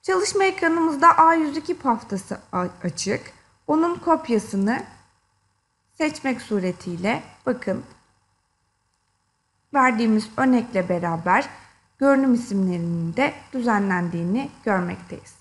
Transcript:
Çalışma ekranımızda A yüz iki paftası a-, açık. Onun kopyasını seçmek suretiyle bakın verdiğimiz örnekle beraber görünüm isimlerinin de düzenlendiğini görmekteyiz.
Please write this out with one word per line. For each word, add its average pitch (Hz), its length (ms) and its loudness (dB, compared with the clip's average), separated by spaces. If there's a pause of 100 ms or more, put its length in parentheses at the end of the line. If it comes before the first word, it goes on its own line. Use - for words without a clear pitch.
Çalışma 381 420 0
ekranımızda 330 720 2
A 330 160 6
yüz 302 220 0
iki 320 220 -6
paftası 226 640 -4 (120)
a-, 180 140 -2 (180)
açık. - 480 -6 (340)
Onun 320 280 2
kopyasını 233 880 0 (1120)
seçmek 302 480 -4
suretiyle 180 800 -4 (240)
bakın 254 380 -4 (1900)
verdiğimiz 226 600 2
örnekle 240 520 2
beraber 175 600 0 (500)
görünüm 269 360 4
isimlerinin 170 840 -2
de 269 180 0 (180)
düzenlendiğini 196 1000 -2 (140)
görmekteyiz. 175 760 -4